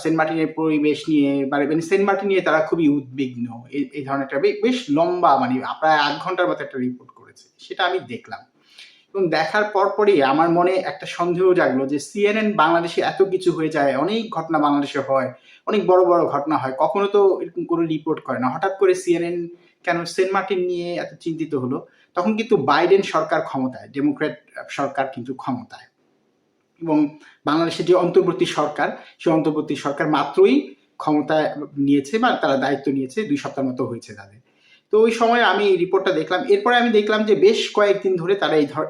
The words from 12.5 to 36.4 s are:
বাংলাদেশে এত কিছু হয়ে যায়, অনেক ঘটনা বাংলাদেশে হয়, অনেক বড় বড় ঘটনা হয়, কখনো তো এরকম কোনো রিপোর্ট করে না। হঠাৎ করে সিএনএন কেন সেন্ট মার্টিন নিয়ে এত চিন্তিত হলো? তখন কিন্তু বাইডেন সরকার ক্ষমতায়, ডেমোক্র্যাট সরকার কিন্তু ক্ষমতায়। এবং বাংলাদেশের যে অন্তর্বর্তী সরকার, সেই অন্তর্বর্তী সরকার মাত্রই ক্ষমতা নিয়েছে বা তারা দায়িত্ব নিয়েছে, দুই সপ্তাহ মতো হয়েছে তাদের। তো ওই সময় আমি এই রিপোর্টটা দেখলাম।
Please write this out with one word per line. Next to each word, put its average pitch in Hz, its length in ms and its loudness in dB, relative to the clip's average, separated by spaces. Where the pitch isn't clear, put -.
বাংলাদেশে 170 480 2
এত 160 220 0
কিছু 185 280 2
হয়ে 156 180 -2
যায়, 143 260 2
অনেক 202 340 -2
ঘটনা 160 300 -2
বাংলাদেশে 143 400 0
হয়, 131 340 0
অনেক 190 220 0
বড় 185 180 6
বড় 175 200 4
ঘটনা 143 320 -2
হয়, 131 200 -6
কখনো 170 300 0
তো 196 340 2
এরকম 170 240 -8
কোনো 165 200 -2
রিপোর্ট 156 380 -4
করে 123 160 -6
না। 127 100 -2
হঠাৎ 190 300 -4
করে 185 160 4
সিএনএন 170 520 -2
কেন 170 220 -2
সেন্ট 190 260 -2
মার্টিন 190 280 -2
নিয়ে 175 360 -4
এত 151 240 -8
চিন্তিত 160 360 -6
হলো? 127 320 -4
তখন 214 240 -2
কিন্তু 220 200 2
বাইডেন 165 440 4
সরকার 156 400 -2
ক্ষমতায়, 127 480 -6
ডেমোক্র্যাট 147 460 -2
সরকার 135 380 -4
কিন্তু 127 260 -10
ক্ষমতায়। - 540 -10
এবং 151 360 0
বাংলাদেশের 160 400 -2
যে 175 80 4
অন্তর্বর্তী 175 520 2
সরকার, - 520 -2
সেই - 140 2
অন্তর্বর্তী 151 420 0
সরকার 143 320 -4
মাত্রই 185 680 2
ক্ষমতা 151 580 0
নিয়েছে 143 400 2
বা 233 140 2
তারা 143 260 0
দায়িত্ব 135 340 -2
নিয়েছে, 135 320 -4
দুই 143 140 -2
সপ্তাহ 135 280 -6
মতো 127 200 -4
হয়েছে 113 280 -10
তাদের। 98 260 -20
তো 214 100 6
ওই 226 100 6
সময় 233 300 2
আমি 208 240 2
এই 190 120 4
রিপোর্টটা 190 340 0
দেখলাম। 160 320 -2